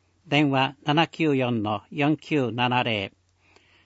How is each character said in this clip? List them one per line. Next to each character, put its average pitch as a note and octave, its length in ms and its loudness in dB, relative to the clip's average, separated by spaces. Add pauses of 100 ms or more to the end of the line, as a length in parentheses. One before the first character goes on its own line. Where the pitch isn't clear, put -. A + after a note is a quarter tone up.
(260)
電 C#3+ 240 2
話、 C3+ 340 0
七 D3+ 240 2
九 D#3 260 0
四 B2 280 0
の G#2 280 -4
四 D3 260 0
九 C3+ 360 -2
七 B2 300 0
零。 G#2+ 300 -4 (720)